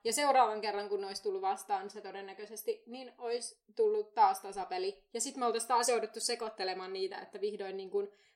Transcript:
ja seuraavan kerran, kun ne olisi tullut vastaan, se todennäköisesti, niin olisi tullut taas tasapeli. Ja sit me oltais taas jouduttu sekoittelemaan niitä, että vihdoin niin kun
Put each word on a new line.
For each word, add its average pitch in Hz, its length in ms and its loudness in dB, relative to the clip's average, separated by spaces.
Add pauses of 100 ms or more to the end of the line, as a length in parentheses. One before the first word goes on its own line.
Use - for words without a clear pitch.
ja 226 100 0
seuraavan 254 480 6
kerran, 202 280 -2
kun 202 120 0
ne 196 60 -6
olisi 196 160 -8
tullut 190 180 -2
vastaan, 196 480 -2
se 208 120 -12
todennäköisesti, 202 840 -8
niin 247 320 -14
olisi 240 460 -6 (120)
tullut 214 380 2
taas 190 260 6
tasapeli. - 640 -6 (100)
Ja 233 80 -4
sit 269 140 -4
me 254 100 0
oltais 226 200 2
taas 247 240 4
jouduttu 220 300 0
sekoittelemaan 185 760 -4
niitä, 190 260 -4
että - 220 -12
vihdoin 196 360 -4
niin 190 120 -10
kun 202 220 -2 (240)